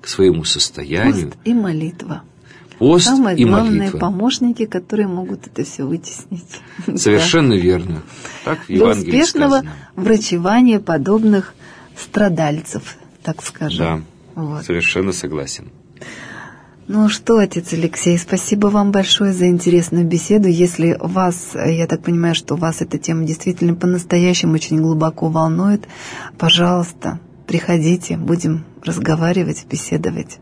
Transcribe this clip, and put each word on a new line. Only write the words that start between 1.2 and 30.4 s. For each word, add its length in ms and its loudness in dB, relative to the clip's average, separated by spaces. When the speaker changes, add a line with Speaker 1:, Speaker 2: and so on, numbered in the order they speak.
Speaker 2:
Пост 160 -16
и 100 0
молитва. 680 -4
Speaker 1:
Пост 280 6
Speaker 2:
Самые 300 2
Speaker 1:
и 80 4
Speaker 2:
главные 340 4
Speaker 1:
молитва. 200 -2
Speaker 2:
помощники, 680 -2
которые 400 -4
могут 400 -8
это 180 -8
все 220 -8
вытеснить. 760 -10
<laughs> 100 -4
Speaker 1:
Совершенно 580 4
Speaker 2:
Да. 60 4
Speaker 1:
верно. 420 0
Так 200 -4
в 40 -20
Speaker 2:
До 60 -6
Speaker 1:
Евангелии 340 2
Speaker 2:
успешного 500 2
Speaker 1:
сказано. 140 -6
Speaker 2:
врачевания 840 2
подобных 760 2
страдальцев, 1000 -2
так 200 -6
скажем. 360 -8
Speaker 1:
Да, 80 -8
Speaker 2:
Вот. 220 -8
Speaker 1:
совершенно 480 -2
согласен. 580 -8
Speaker 2:
Ну 200 2
что, 300 2
отец 340 0
Алексей, 460 0
спасибо 480 -2
вам 240 2
большое 420 2
за 160 2
интересную 580 2
беседу. 420 2
Если 520 2
вас, 540 -2
я 320 0
так 160 -4
понимаю, 320 0
что 220 -4
вас 260 -2
эта 160 -6
тема 260 -2
действительно 500 -2
по-настоящему 800 2
очень 260 0
глубоко 480 0
волнует, 580 0
пожалуйста, 840 0
приходите, 680 0
будем 480 -2
разговаривать, 880 -2
беседовать. 720 -6